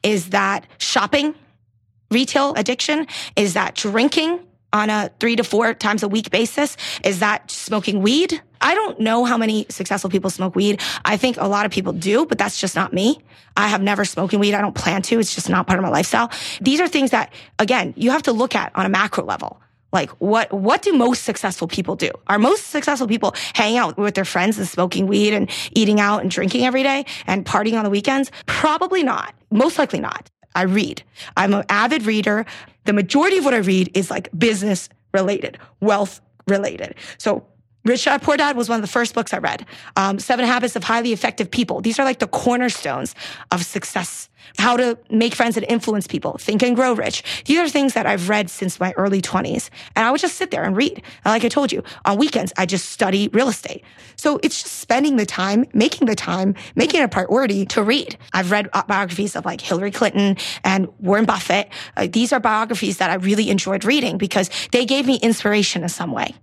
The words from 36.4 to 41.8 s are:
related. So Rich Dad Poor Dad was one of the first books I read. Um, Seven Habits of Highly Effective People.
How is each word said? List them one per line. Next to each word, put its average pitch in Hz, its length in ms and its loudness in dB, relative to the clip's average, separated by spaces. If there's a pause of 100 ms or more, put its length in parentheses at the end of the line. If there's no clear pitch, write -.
related. 196 480 -2 (220)
So - 300 -2 (380)
Rich 247 220 2
Dad 277 140 4
Poor 294 160 2
Dad 285 200 2
was 226 120 -2
one 233 80 0
of 220 60 -2
the 190 60 -6
first 233 260 0
books - 180 -2
I 196 60 -4
read. - 260 -4 (320)
Um, 196 220 2
Seven 247 260 0
Habits 247 300 0
of 202 80 -4
Highly 233 300 0
Effective - 360 -2
People. - 320 -2